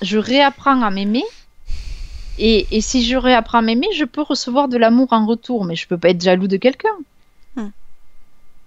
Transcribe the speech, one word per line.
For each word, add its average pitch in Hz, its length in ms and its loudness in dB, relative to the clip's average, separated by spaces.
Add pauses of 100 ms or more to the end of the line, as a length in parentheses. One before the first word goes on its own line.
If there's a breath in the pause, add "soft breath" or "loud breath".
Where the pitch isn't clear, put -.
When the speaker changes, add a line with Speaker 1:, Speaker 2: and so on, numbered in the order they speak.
Speaker 1:
je 196 160 -2
réapprends 269 640 2
à 214 80 2
m'aimer, 202 360 -2 (1120)
et, 214 320 4
et 220 100 0
si 240 240 0
je 254 120 0
réapprends 240 400 2
à 226 40 4
m'aimer, 233 320 0
je 302 120 -2
peux 294 160 -6
recevoir 269 480 -2
de 247 80 -2
l'amour 233 340 4
en 220 140 2
retour, 226 400 -4
mais 170 100 -4
je - 100 -8
peux 180 120 -4
pas 170 120 4
être 175 120 2
jaloux 185 260 2
de 190 100 0
quelqu'un. 277 380 0 (640)
Speaker 2:
Hmm. 208 120 -8 (960)